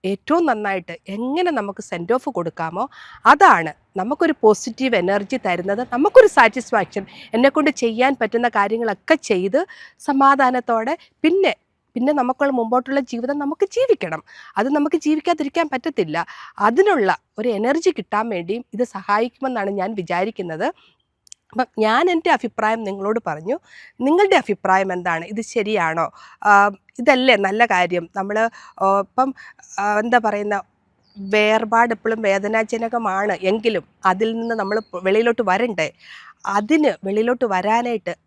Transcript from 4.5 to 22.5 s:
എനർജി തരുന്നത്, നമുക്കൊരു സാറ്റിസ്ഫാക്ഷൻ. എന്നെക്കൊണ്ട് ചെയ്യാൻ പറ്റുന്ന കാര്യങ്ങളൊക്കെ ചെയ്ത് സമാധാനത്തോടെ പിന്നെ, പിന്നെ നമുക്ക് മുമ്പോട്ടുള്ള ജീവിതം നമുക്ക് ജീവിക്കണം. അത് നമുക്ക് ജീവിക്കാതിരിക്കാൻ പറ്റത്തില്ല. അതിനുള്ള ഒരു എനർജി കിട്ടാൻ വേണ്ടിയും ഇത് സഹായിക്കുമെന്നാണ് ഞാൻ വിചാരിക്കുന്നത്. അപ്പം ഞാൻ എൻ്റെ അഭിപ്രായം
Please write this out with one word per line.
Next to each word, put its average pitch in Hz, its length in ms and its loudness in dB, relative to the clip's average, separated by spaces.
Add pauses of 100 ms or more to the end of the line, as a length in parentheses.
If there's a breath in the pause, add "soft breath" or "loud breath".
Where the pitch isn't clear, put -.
എനർജി 196 400 0
തരുന്നത്, 196 560 -4
നമുക്കൊരു 403 340 6
സാറ്റിസ്ഫാക്ഷൻ. 226 800 0 (280 loud breath)
എന്നെക്കൊണ്ട് 277 360 2
ചെയ്യാൻ 240 500 0
പറ്റുന്ന 233 280 -2
കാര്യങ്ങളൊക്കെ 220 680 0
ചെയ്ത് 196 520 -2 (320 loud breath)
സമാധാനത്തോടെ 269 1000 0 (240 soft breath)
പിന്നെ, 330 340 2 (380)
പിന്നെ 254 180 0
നമുക്ക് 277 380 0
മുമ്പോട്ടുള്ള 254 500 -2
ജീവിതം 254 380 -6
നമുക്ക് 294 260 -2
ജീവിക്കണം. 392 580 -2 (340 loud breath)
അത് 220 120 0
നമുക്ക് 294 280 0
ജീവിക്കാതിരിക്കാൻ 311 720 -2
പറ്റത്തില്ല. 180 580 -4 (320 loud breath)
അതിനുള്ള 233 600 4 (200)
ഒരു 214 100 -2
എനർജി 254 420 0
കിട്ടാൻ 214 380 -4
വേണ്ടിയും 196 360 -6 (100)
ഇത് 233 100 -2
സഹായിക്കുമെന്നാണ് 220 840 -4
ഞാൻ 202 240 -4
വിചാരിക്കുന്നത്. 185 800 -4 (800 soft breath)
അപ്പം 247 140 -2 (120)
ഞാൻ 233 320 2
എൻ്റെ 339 200 0
അഭിപ്രായം 226 540 0